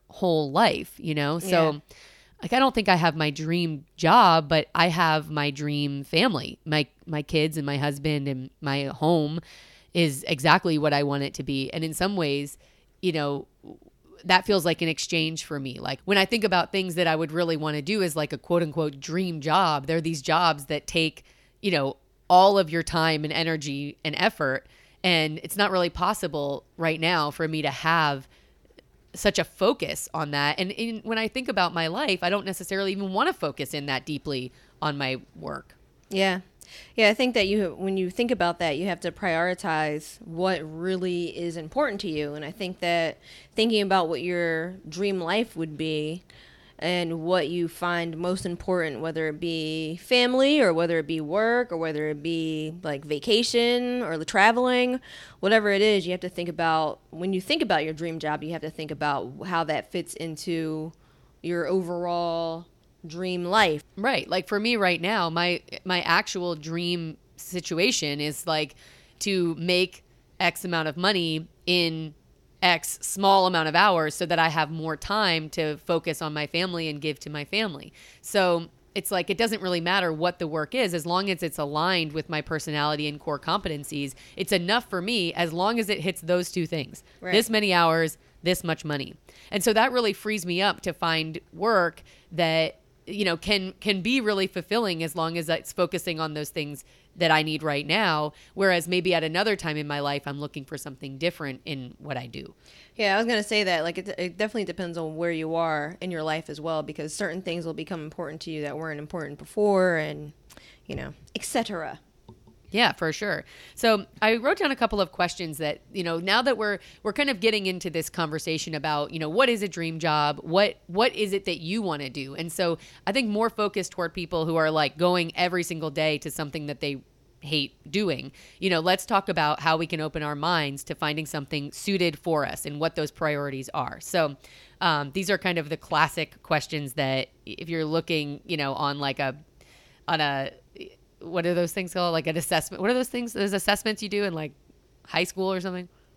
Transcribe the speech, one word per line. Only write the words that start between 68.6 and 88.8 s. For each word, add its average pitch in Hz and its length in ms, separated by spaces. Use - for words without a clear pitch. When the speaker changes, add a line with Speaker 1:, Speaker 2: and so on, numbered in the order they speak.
Speaker 1:
to 180 360
make 180 480
X 175 260
amount 175 240
of 139 80
money 170 500
in 160 480
X 175 400
small 196 440
amount 170 220
of 156 80
hours 170 400
so 185 100
that 165 140
I 165 80
have 156 240
more 160 240
time 175 540
to 151 300
focus 165 420
on 156 120
my 151 140
family 170 400
and 147 140
give 151 180
to - 100
my 147 140
family. 196 480
So 175 480
it's - 160
like, 180 180
it 185 80
doesn't 220 240
really 180 200
matter 175 320
what 170 260
the 170 80
work 151 260
is, 208 200
as 165 120
long 185 240
as 180 140
it's 160 160
aligned 156 540
with 156 160
my 156 100
personality 151 720
and 147 100
core 147 180
competencies, 147 760
it's 190 160
enough 196 360
for 185 120
me 185 320
as 170 180
long 196 260
as 208 120
it 208 100
hits 175 220
those 175 320
two 175 120
things. - 380
Speaker 2:
Right. 180 140
Speaker 1:
This 214 160
many 208 240
hours, 165 440
this 175 200
much 160 220